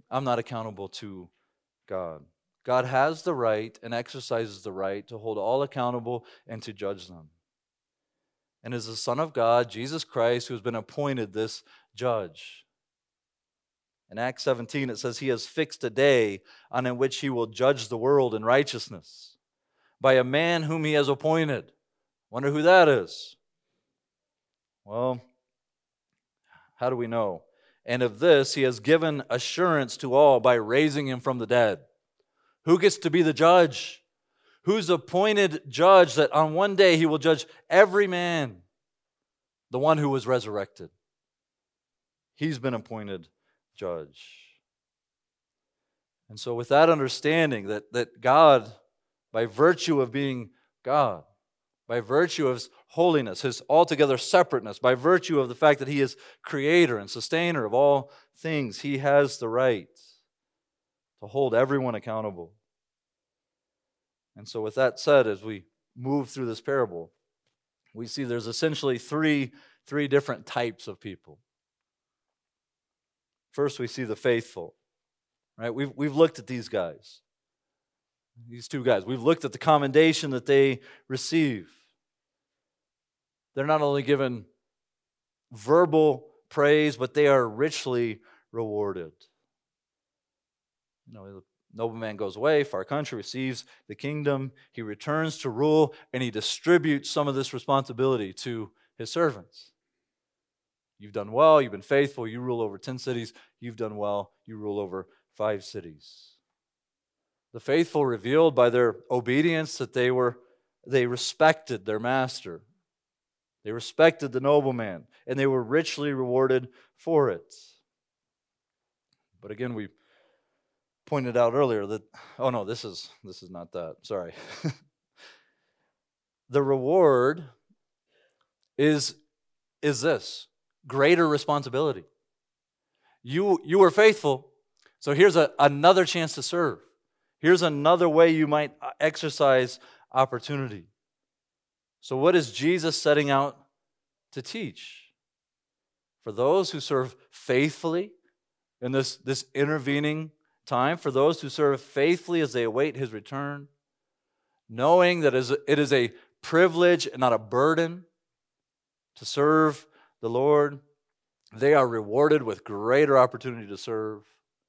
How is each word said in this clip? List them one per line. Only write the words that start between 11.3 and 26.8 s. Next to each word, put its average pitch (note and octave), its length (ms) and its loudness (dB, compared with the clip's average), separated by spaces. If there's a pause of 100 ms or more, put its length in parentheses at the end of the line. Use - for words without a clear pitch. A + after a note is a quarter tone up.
this A2 320 -8 (320)
judge. G#2+ 680 -8 (1400)
In G2 100 -16
Acts B2+ 260 -8
seventeen, B2+ 460 -4
it G#2+ 80 -10
says, A#2+ 200 -8
"He C3+ 100 -8
has A#2+ 180 -2
fixed - 360 -8
a A#2+ 80 -4
day A#2 520 2 (280)
on B2+ 160 -4
in B2 120 -6
which C3 200 -2
he C#3 120 -6
will A#2 160 -4
judge A#2+ 420 -2
the A#2+ 100 -6
world B2+ 360 2
in A2 100 -6
righteousness A#2+ 920 -4 (640)
by C3 140 4
a B2+ 80 4
man D#3+ 420 0
whom D#3+ 200 -4
he D3+ 80 -2
has D3 160 2
appointed." D3+ 640 -2 (580)
Wonder C#3 220 -4
who D3+ 100 -2
that F3 260 8
is? - 480 -2 (1500)
Well, B2 360 -6 (1600)
how B2 140 -4